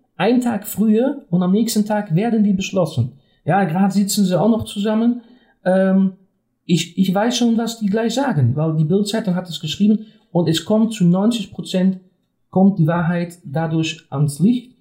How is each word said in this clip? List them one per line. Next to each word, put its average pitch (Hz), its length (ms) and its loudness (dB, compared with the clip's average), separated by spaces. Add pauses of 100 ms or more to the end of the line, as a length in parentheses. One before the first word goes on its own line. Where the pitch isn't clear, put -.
(160)
einen 240 260 2
Tag 233 260 -4
früher 226 640 0
und 175 120 0
am 180 100 0
nächsten 220 340 0
Tag 208 300 -4
werden 220 280 2
die 202 100 2
beschlossen. 185 600 -2 (320)
Ja, 190 200 2
gerade 190 280 0
sitzen 202 320 0
sie 175 140 0
auch 208 100 2
noch 220 160 0
zusammen. 220 560 -2 (440)
Ähm, 190 480 2 (520)
ich, - 320 -2
ich 190 160 2
weiß 233 240 0
schon, 233 200 2
was 226 220 -4
die 208 80 -2
gleich 220 260 0
sagen, 147 420 0
weil 160 220 -2
die 156 80 2
Bild-Zeitung 202 500 -2
hat 180 140 -8
es 160 100 -10
geschrieben 208 460 0 (260)
und 170 160 0
es - 180 -2
kommt 220 280 0
zu - 120 -2
neunzig 196 460 0
Prozent 185 480 -2 (520)
kommt 196 280 4
die 156 80 4
Wahrheit 175 560 -2
dadurch 160 680 -4
ans 143 280 -2
Licht. 240 420 0